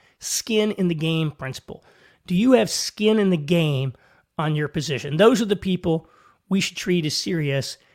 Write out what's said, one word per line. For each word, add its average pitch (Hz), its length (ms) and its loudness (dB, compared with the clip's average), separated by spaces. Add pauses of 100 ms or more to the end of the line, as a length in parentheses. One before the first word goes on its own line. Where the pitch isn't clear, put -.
(200)
skin 214 540 -2
in 185 160 0
the 165 60 -2
game 160 360 -2
principle. - 540 -14 (420)
Do 180 80 -2
you 240 180 4
have 220 160 4
skin 214 500 0
in 196 100 2
the 180 80 2
game 147 560 0 (440)
on 156 200 -2
your 151 100 -2
position? 143 480 -6
Those 214 260 6
are 233 40 -2
the 196 100 -2
people 175 540 -2 (400)
we 190 100 2
should - 160 -4
treat 175 300 0
as 147 100 -4
serious. 143 600 -2 (180)